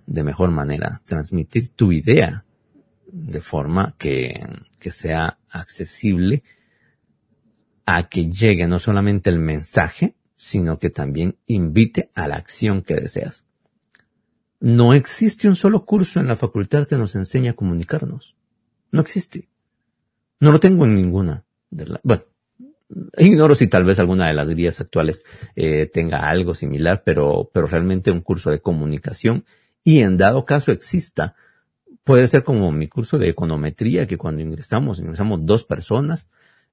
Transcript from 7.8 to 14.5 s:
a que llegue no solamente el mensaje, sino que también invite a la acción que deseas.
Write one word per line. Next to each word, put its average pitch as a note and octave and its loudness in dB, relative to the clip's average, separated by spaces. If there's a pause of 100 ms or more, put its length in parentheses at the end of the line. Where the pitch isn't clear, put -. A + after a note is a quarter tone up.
a F2 0
que E2+ -4
llegue F#2 2
no F2 0
solamente G2+ 0
el E2+ 2
mensaje, D#2+ -2 (180)
sino E2 -4
que F2 -2
también D2+ -4 (100)
invite G2 0
a D2+ -4
la D2 -6
acción F#2+ -4
que - -4
deseas. - -8 (1160)